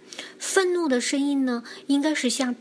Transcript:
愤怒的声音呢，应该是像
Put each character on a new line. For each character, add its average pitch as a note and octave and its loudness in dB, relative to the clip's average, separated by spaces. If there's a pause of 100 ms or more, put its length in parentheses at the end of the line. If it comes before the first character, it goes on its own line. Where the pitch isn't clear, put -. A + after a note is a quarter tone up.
(400)
愤 F#4 2
怒 E4+ 0
的 B3+ 2
声 C#4 0
音 C#4 2
呢， A#3+ -2 (240)
应 C#4+ 4
该 D4+ 2
是 B3+ 0
像 B3 -2